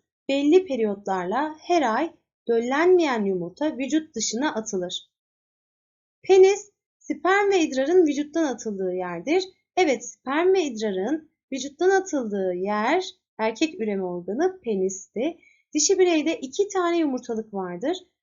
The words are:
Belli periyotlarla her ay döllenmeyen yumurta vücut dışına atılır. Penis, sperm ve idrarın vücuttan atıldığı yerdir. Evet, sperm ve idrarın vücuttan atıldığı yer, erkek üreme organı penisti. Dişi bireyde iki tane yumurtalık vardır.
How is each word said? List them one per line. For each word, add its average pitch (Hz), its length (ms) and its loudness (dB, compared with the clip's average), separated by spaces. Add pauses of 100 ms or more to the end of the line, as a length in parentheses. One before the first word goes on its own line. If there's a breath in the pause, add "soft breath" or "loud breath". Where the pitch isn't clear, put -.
(280)
Belli 294 360 4
periyotlarla 208 960 -4
her 277 360 0
ay 330 160 -4 (360)
döllenmeyen 262 760 2
yumurta 190 540 -4
vücut 277 360 -2
dışına 233 400 -4
atılır. 190 560 -6 (1120)
Penis, 381 480 6 (280)
sperm 392 520 0
ve 381 100 4
idrarın 302 460 4
vücuttan 294 380 -2
atıldığı 202 500 -4
yerdir. 185 500 -2 (320 loud breath)
Evet, 302 320 2
sperm 339 460 0
ve 370 100 2
idrarın 220 640 -4 (220)
vücuttan 277 380 -2
atıldığı 226 640 -2
yer, 214 500 -2 (340)
erkek 233 420 -2
üreme 202 240 -2
organı 190 560 -4
penisti. 196 760 -4 (380 soft breath)
Dişi 349 240 2
bireyde 330 400 2
iki 392 300 -4
tane 339 300 0
yumurtalık 247 560 -4
vardır. 190 420 -4 (260)